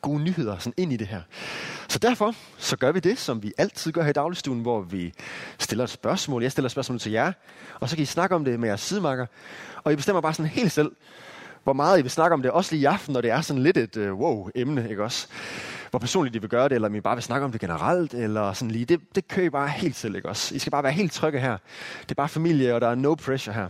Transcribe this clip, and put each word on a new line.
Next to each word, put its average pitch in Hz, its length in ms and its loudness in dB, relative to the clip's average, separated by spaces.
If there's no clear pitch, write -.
gode 147 200 0
nyheder 143 360 0
sådan 117 180 -6
ind 175 160 0
i 120 40 0
det 107 100 -4
her. 95 160 -8
Så - 100 -2
derfor, 220 360 4
så - 180 -2
gør 135 160 4
vi 180 80 2
det, 190 180 2
som 113 240 -4
vi 104 160 -6
altid 160 340 0
gør 165 100 0
her 147 80 4
i - 20 2
dagligstuen, 143 480 -2
hvor 117 200 0
vi 87 340 -6
stiller 113 260 -2
et 113 60 -4
spørgsmål. 131 520 -2
Jeg 127 100 0
stiller 135 140 0
et 117 60 -4
spørgsmål 127 260 -4
til 107 140 -4
jer, 135 200 2
og 131 80 -4
så 160 80 -2
kan 156 60 0
I 135 40 2
snakke 185 280 0
om 156 100 0
det 120 160 0
med 113 80 0
jeres 101 120 0
sidemakker. 143 460 -2
Og 151 80 4
I 156 40 4
bestemmer 180 240 2
bare 160 140 0
sådan 156 160 -2
helt 226 220 2
selv, 147 200 2
hvor 135 80 4
meget 156 260 6
I 147 40 6
vil 127 80 0
snakke 170 240 6
om 135 80 2
det. 127 80 2
Også 170 220 2
lige 151 100 2
i - 20 4
aften, 151 280 2
når 123 80 2
det 117 100 2
er 127 100 4
sådan 143 220 0
lidt 147 140 6
et, 113 200 0
øh, 101 180 -2
wow-emne, 120 760 -2
ikke 104 140 -2
også? - 220 -6
Hvor 127 80 -2
personligt 123 380 0
I - 20 -2
vil 104 120 -6
gøre 123 180 4
det, 135 60 4
eller 107 140 2
om 104 60 -2
I 107 60 -2
bare 104 160 0
vil 113 60 -8
snakke 139 220 -2
om 131 80 -4
det 113 80 -6
generelt, 113 540 0
eller 107 380 0
sådan 110 180 -4
lige. 113 140 -2
Det, 170 160 4
det - 140 -2
kører 185 180 0
I 156 40 2
bare 143 180 0
helt 147 280 -2
selv, 107 180 -6
ikke 95 140 -6
også? - 260 -4
I - 40 -4
skal - 120 -4
bare 143 120 0
være 135 100 2
helt 170 200 0
trygge 147 280 0
her. 123 160 0
Det - 80 -14
er - 40 -4
bare 143 140 0
familie, 151 460 2
og 117 60 2
der 117 80 4
er 120 60 2
no 139 200 4
pressure 131 400 -4
her. 101 160 -2